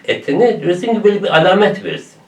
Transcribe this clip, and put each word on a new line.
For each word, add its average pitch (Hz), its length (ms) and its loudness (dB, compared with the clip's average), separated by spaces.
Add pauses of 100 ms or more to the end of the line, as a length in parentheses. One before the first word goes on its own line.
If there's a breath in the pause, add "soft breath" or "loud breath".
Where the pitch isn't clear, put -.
etini, 147 580 -2
diyorsun 180 240 -2
ki 208 160 0
böyle 202 200 2
bir 160 140 0
alamet 190 460 2
versin. - 440 -12